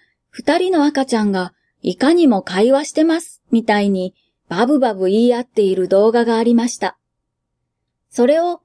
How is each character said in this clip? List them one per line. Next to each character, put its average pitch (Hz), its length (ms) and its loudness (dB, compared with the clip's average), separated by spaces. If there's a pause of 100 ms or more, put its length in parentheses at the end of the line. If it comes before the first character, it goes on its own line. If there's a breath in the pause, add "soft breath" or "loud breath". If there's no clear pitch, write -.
(280)
二 - 300 -2
人 370 140 -2
の 302 120 2
赤 285 220 -2
ち 233 100 -2
ゃ 214 80 0
ん 202 80 0
が 185 220 -6 (260)
い 180 160 -6
か 285 160 2
に 339 140 4
も 202 160 2
会 202 280 0
話 285 160 0
し - 60 -14
て 311 120 0
ま 330 180 0
す - 280 -18
み 226 140 0
た 208 160 0
い 202 80 0
に 185 260 -4 (380)
バ 202 140 0
ブ 285 120 2
バ 247 140 0
ブ 190 140 -4
言 214 220 2
い 240 60 2
合 240 60 -6
っ 247 40 -10
て - 180 -2
い 190 120 0
る 180 140 -2
動 202 240 2
画 233 140 0
が 226 100 0
あ 226 60 -2
り 233 120 2
ま 240 140 0
し - 80 -10
た。 - 220 -8 (1120)
そ 240 160 0
れ 302 120 4
を 349 260 -2